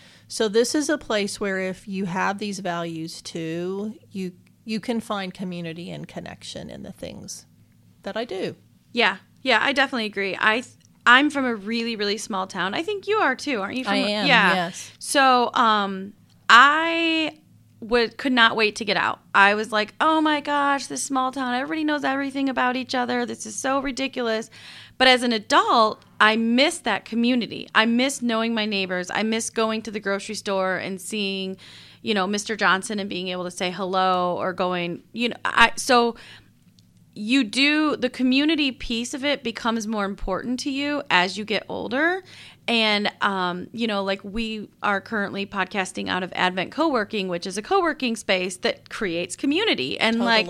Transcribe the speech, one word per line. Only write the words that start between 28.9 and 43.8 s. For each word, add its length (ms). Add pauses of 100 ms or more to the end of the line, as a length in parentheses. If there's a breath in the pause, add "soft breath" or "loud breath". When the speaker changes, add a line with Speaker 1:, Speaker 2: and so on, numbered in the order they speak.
Speaker 2:
I 120
miss 260
going 320
to 80
the 100
grocery 360
store 400
and 240
seeing, 560 (440 loud breath)
you 140
know, 140
Mister 280
Johnson 440
and 100
being 180
able 160
to 60
say 220
hello, 640
or 140
going, 500 (100)
you 180
know, 140
I, 320
so 380 (1040 loud breath)
you 260
do, 520
the 140
community 600
piece 440
of 100
it 180
becomes 440
more 180
important 560
to 100
you 380
as 300
you 60
get 240
older. 540 (460 loud breath)
And, 420 (120)
um, 500
you 140